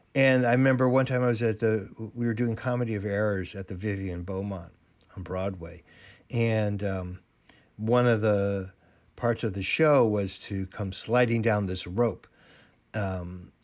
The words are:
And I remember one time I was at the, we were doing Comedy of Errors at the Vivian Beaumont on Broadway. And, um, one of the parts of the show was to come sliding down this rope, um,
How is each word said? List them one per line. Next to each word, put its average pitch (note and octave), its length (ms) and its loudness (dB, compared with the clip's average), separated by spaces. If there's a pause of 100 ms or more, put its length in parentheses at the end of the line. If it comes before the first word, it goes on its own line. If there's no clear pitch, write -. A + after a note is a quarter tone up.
(140)
And C3 320 6
I A#2+ 60 4
remember C3 360 4
one B2+ 180 4
time B2+ 160 0
I B2 60 2
was A#2 140 0
at A2 180 0
the, A2 280 0 (260)
we A#2+ 120 -2
were A2+ 80 0
doing A#2 220 0
Comedy B2 400 -2
of G2 80 -4
Errors G2+ 500 -2
at G2 140 -10
the G2 80 -8
Vivian F#2+ 460 -4
Beaumont F#2+ 500 -8 (440)
on F#2+ 60 -10
Broadway. F2+ 600 -6 (480)
And, A2 520 0
um, F#2 360 -4 (580)
one A#2+ 300 2
of A2+ 140 4
the G2 520 0 (440)
parts A#2 280 0
of G#2+ 100 -2
the G2 80 -4
show D3 440 4
was G#2 320 0
to G2 300 -6
come F#2+ 240 -6
sliding A#2 500 0
down G#2 240 2
this F#2 200 -6
rope, A2 400 -2 (680)
um, F#2 600 -6 (120)